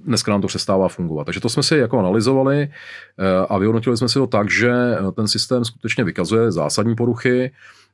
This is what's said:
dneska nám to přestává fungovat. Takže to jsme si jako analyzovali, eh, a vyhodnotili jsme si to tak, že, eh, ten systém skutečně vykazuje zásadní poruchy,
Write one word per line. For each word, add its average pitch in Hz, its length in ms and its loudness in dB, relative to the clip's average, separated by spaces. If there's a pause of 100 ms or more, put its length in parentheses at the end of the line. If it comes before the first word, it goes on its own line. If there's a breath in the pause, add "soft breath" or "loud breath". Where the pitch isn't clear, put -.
dneska - 260 -2
nám 101 100 2
to 95 60 -2
přestává 95 420 0
fungovat. 78 360 -6
Takže 87 160 -8
to 123 80 -2
jsme 139 140 -2
si 160 140 2
jako 123 220 2
analyzovali, 131 640 2
eh, 95 840 -4
a 98 100 0
vyhodnotili 113 380 2
jsme 120 120 0
si 135 100 0
to 135 80 2
tak, 107 240 0
že, 110 200 2
eh, 117 420 0
ten 107 160 -2
systém 120 360 0
skutečně 117 400 -4
vykazuje 98 480 0
zásadní 85 420 0
poruchy, 123 580 0 (420 loud breath)